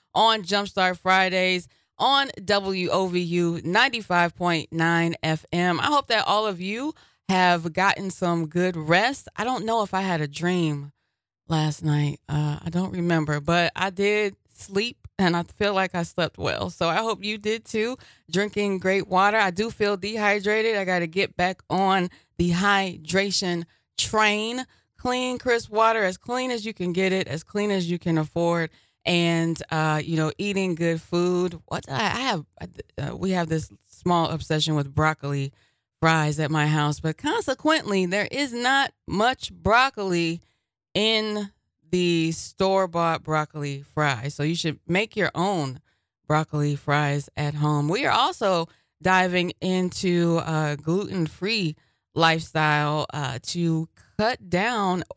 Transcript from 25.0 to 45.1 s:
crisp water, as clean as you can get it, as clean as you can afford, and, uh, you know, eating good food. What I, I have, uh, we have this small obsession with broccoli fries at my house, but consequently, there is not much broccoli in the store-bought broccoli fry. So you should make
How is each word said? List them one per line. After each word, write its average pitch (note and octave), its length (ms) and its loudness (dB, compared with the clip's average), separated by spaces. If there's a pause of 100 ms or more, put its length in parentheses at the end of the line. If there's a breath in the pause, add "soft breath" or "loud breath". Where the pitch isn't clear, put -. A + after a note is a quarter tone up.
crisp A#3 320 -2
water, A3 360 2
as F#3 100 -2
clean B3+ 340 -4
as A3+ 160 -4
you A3 80 -6
can F3+ 200 -4
get F#3 180 0
it, F#3+ 160 -2
as E3 160 -8
clean G#3 280 -2
as F3+ 200 0
you F3 80 -4
can E3 180 0
afford, E3+ 520 -2 (340 soft breath)
and, E3+ 640 0
uh, D#3 320 0
you E3 140 -4
know, D#3 220 0
eating F#3+ 380 -2
good E3 260 -2
food. F3 640 -2
What - 240 -8
I, C3+ 60 -4
I A3 240 -2
have, A3 260 -2 (160)
uh, - 560 -10
we F#3+ 140 -2
have F3 180 -2
this D#3+ 200 -4 (160)
small E3+ 440 0
obsession D#3 460 -2
with C#3 200 -2
broccoli C#3+ 560 0 (480)
fries D#3 400 4
at D3+ 100 0
my D3+ 180 2
house, D3+ 340 0
but D#3+ 160 -4
consequently, D4 880 0
there G3 260 -2
is C4 220 -4
not B3+ 400 0 (120)
much A3+ 460 0
broccoli F#3 880 2 (540)
in G#3+ 580 0 (400)
the E3+ 400 2
store-bought E3+ 920 -2
broccoli D3 600 -6 (100)
fry. C#3 360 -2
So C#3+ 140 -6
you D#3+ 120 0
should D#3+ 320 -4
make G3 300 -2